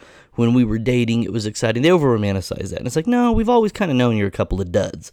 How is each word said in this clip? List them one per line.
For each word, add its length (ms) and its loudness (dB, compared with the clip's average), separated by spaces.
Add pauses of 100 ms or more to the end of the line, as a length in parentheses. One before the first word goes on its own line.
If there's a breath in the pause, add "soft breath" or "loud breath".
(360 loud breath)
when 180 2
we 100 4
were 140 -2
dating, 460 0
it 80 -6
was 120 -4
exciting. 380 -2
They 80 4
over-romanticize 800 0
that. 80 -10
And 80 -8
it's 100 -6
like, 120 -2
no, 240 2
we've 160 0
always 240 2
kinda 220 -2
known 220 2
you're 120 0
a 20 -2
couple 300 -4
of 120 -6
duds. 400 -4